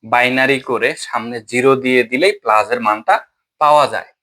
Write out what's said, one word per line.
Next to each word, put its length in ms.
বাইনারি 580
করে 360
সামনে 400
জিরো 260
দিয়ে 280
দিলেই 360
প্লাসের 420
মানটা 340
পাওয়া 260
যায় 240